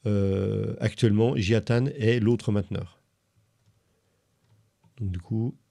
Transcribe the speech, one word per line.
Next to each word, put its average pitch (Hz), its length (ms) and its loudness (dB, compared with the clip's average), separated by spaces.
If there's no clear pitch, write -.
Euh, 101 720 0
actuellement, 113 560 2
Giatan 117 480 2
est 117 200 2
l'autre 113 320 0
mainteneur. » 98 480 -4
Donc 101 140 -6
du 90 80 -6
coup 113 360 -6